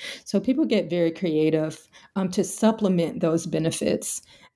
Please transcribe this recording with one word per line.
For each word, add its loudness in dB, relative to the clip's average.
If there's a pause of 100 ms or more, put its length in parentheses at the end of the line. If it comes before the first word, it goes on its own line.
(240)
So 0
people 0
get 0
very 2
creative, 0 (260)
um, 0
to 0
supplement 0
those 0
benefits. -2 (340)